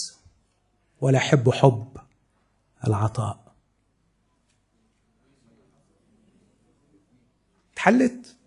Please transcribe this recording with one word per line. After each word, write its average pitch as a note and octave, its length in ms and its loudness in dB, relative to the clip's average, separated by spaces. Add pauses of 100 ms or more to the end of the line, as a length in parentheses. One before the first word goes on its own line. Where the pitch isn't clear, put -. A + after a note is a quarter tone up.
(1000)
ولا C3+ 180 2
أحب B2 320 2
حب A#2+ 460 2 (920)
العطاء؟ G#2+ 580 -4 (4000)
اتحلت؟ - 640 -2 (100)